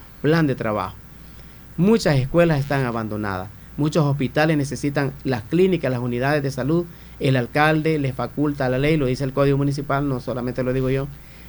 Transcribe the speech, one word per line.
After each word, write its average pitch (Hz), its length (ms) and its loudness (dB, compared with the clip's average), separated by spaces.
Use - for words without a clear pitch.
plan 160 260 4
de 131 80 2
trabajo. 107 420 -4
Muchas 190 380 4
escuelas 151 440 4
están 139 240 0
abandonadas, 104 640 -4
muchos 151 260 2
hospitales 143 540 0
necesitan 139 540 -2
las 127 200 -2
clínicas, 170 460 2
las 123 100 -2
unidades 127 420 0
de 135 80 -2
salud. 139 340 0
El 131 160 2
alcalde 151 600 2
le 139 140 -2
faculta 139 560 -2
la 127 100 0
ley, 151 200 2
lo 139 80 0
dice 127 180 -2
el 131 80 -4
Código 139 240 2
Municipal, 139 500 0
no 131 140 -2
solamente 123 420 -4
lo 127 120 0
digo 131 160 0
yo. 135 180 -2